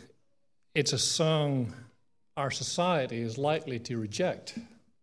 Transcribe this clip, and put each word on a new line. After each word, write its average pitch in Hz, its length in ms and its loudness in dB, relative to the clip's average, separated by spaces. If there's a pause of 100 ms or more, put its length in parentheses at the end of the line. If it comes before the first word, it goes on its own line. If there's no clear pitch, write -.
(760)
it's 143 180 2
a 123 60 0
song 147 760 2 (640)
our 139 140 0
society 143 680 0
is 117 200 -4
likely 143 400 0
to 117 180 -6
reject. 113 600 -2 (440)